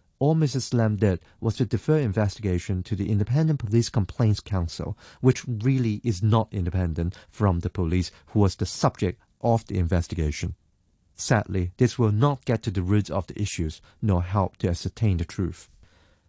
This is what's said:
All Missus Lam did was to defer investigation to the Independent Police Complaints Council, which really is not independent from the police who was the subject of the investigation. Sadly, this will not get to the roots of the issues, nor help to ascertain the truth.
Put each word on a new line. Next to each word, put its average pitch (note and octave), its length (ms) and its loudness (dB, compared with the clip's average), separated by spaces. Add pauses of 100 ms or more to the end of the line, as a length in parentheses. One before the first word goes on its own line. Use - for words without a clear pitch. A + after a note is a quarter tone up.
(200)
All D3 160 2
Missus C#3 380 0
Lam A2 240 2
did F#2+ 220 2 (200)
was A2 160 -2
to C3 100 0
defer D#3 320 0
investigation G2 880 -2
to - 120 -4
the F#2+ 140 -4
Independent C3+ 500 0
Police A2+ 300 0
Complaints G#2+ 500 0
Council, F2+ 580 -6 (220)
which B2+ 280 2
really A#2+ 560 0
is G2 180 0
not A2 300 4
independent F2 640 -2 (140)
from F2+ 320 2
the F#2+ 80 -4
police F2 420 0 (160)
who - 120 0
was G2 160 4
the G#2+ 100 -2
subject - 540 -2 (220)
of A2+ 240 0
the G2+ 140 -4
investigation. E2 760 -2 (600)
Sadly, F#2+ 640 0
this B2 220 2
will A2 120 4
not C3 340 0
get A2+ 180 -2
to A2 80 -4
the F#2+ 100 -2
roots F#2+ 280 0
of - 180 -4
the - 140 -8
issues, E2 400 -4 (200)
nor F#2+ 220 2
help F#2 340 -2
to G2+ 120 0
ascertain F2+ 480 -2
the E2 80 0
truth. - 440 -8 (600)